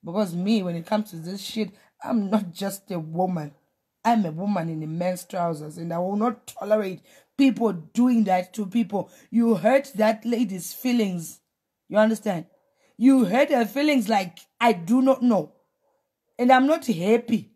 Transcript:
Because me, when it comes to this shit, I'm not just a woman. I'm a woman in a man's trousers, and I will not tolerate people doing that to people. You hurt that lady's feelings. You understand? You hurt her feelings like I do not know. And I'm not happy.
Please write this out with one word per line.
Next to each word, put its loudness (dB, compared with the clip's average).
Because -4
me, 0
when -4
it -10
comes -2
to -14
this -12
shit, -6
I'm -2
not -2
just -8
a -6
woman. -4
I'm 2
a -6
woman -4
in -6
a -8
man's -4
trousers, -6
and -8
I -4
will -2
not -4
tolerate -2
people 2
doing 2
that 0
to -6
people. -2
You 4
hurt 2
that 0
lady's -4
feelings. -2
You 0
understand? 0
You 6
hurt 2
her 2
feelings 0
like -2
I 4
do 2
not 4
know. 2
And 4
I'm 6
not 0
happy. 0